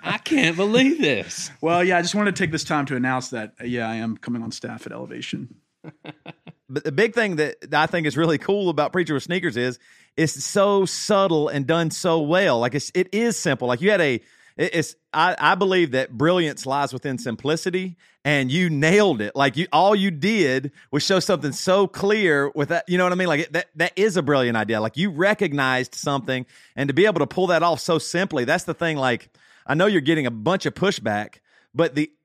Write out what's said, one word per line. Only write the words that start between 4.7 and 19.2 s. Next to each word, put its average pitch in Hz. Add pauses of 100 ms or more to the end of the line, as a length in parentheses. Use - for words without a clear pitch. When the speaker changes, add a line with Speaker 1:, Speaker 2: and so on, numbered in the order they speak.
Speaker 2:
at 110
Elevation. 120 (280)
<laughs> 156 (800)
Speaker 3:
But 143
the 160
big 208
thing 208
that 147 (180)
I 156
think 170
is 131
really 160
cool 196
about 147
Preacher 170
with 131
Sneakers 175
is 123 (360)
it's 151
so 196
subtle 170
and 143
done 160
so 165
well. 151
Like, 120
it's, -
it 185
is 226
simple. 127
Like, 123
you 190
had 202
a, 135 (400)
it, 165
it's, 160 (160)
I, 170
I 170
believe 185
that 131
brilliance 151
lies 139
within 131
simplicity, 160 (260)
and 139
you 180
nailed 160
it. 104